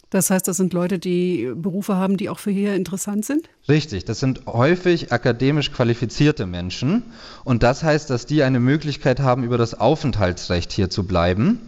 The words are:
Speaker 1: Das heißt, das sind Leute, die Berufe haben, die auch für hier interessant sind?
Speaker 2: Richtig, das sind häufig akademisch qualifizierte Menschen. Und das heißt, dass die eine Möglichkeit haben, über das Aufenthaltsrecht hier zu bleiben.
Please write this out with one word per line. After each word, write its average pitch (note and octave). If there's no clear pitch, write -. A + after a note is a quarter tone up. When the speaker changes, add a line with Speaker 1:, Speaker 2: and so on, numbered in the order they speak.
Speaker 1:
Das F#3
heißt, F#3
das F#3+
sind F#3
Leute, F3+
die F3
Berufe F3+
haben, F#3+
die F#3+
auch E3
für -
hier G3+
interessant F#3+
sind? D4
Speaker 2:
Richtig, A#2
das A2
sind C3
häufig E3
akademisch C3
qualifizierte A#2+
Menschen. F#2
Und A#2+
das B2
heißt, D#3
dass B2
die D3+
eine C3
Möglichkeit C#3
haben, B2+
über A#2+
das A#2
Aufenthaltsrecht G2+
hier F#2
zu -
bleiben. F2+